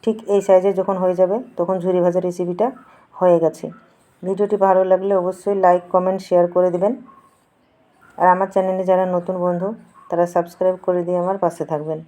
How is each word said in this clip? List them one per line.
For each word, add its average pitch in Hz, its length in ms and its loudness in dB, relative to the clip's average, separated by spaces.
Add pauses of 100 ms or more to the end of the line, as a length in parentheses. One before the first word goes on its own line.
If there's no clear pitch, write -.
ঠিক 220 120 0 (120)
এই 202 140 2
সাইজে 190 320 4
যখন 190 240 -2
হয়ে 180 180 0
যাবে, 185 200 2 (200)
তখন 180 240 -2
ঝুরি 180 220 0
ভাজা 180 180 2
রেসিপিটা 180 480 -4 (480)
হয়ে 175 240 4
গেছে। 160 280 -2 (560)
ভিডিওটি 196 340 -2
ভালো 190 260 4
লাগলে 185 320 0
অবশ্যই 185 480 -2
লাইক, 180 200 4 (100)
কমেন্ট, 185 280 0
শেয়ার 175 260 2
করে 180 240 2
দিবেন। 185 220 0 (1200)
আর 170 100 2
আমার 185 240 2
চ্যানেলে 185 320 -2
যারা 185 220 2
নতুন 180 320 -4
বন্ধু, 180 300 -2 (400)
তারা 175 200 0
সাবস্ক্রাইব 175 480 -2 (100)
করে 180 180 0
দিয়ে 175 200 -2
আমার 190 140 -4
পাশে 170 280 -2
থাকবেন। 156 420 -6